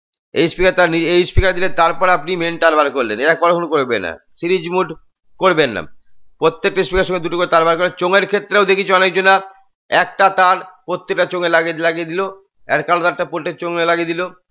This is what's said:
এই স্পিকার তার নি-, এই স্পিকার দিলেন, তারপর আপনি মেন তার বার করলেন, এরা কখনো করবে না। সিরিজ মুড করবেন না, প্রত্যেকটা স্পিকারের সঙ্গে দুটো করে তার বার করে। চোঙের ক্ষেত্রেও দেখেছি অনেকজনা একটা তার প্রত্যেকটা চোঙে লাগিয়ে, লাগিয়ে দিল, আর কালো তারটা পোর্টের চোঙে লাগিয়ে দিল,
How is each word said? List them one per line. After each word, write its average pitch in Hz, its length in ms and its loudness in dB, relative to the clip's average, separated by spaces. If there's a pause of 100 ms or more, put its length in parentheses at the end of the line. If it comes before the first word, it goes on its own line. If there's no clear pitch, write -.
(320)
এই 165 160 2
স্পিকার 180 240 0
তার 175 180 2
নি-, 165 160 0
এই 175 180 2
স্পিকার 185 300 2
দিলেন, 190 180 -2
তারপর 170 360 2
আপনি 175 280 0
মেন 165 220 -4
তার 160 180 4
বার 147 140 2
করলেন, 117 300 -4
এরা 156 140 2
কখনো 170 340 0
করবে 131 300 0
না। 82 180 -6 (180)
সিরিজ 170 340 -2
মুড 175 240 -2 (460)
করবেন 156 320 2
না, 95 120 -6 (560)
প্রত্যেকটা 180 460 -2
স্পিকারের 185 200 -2
সঙ্গে 180 160 -4
দুটো 165 160 -6
করে 175 100 -2
তার 165 180 2
বার 165 120 2
করে। 180 220 -2
চোঙের 185 280 2
ক্ষেত্রেও 202 380 0
দেখেছি 190 280 0
অনেকজনা 190 480 4 (480)
একটা 180 420 2
তার 185 260 2 (280)
প্রত্যেকটা 180 420 -4
চোঙে 175 220 -4
লাগিয়ে, 165 300 0
লাগিয়ে 165 260 -2
দিল, 180 240 -6 (400)
আর 147 140 -2
কালো 170 200 0
তারটা 170 220 -2
পোর্টের 160 320 -8
চোঙে 170 280 -4
লাগিয়ে 170 220 0
দিল, 170 220 -6 (220)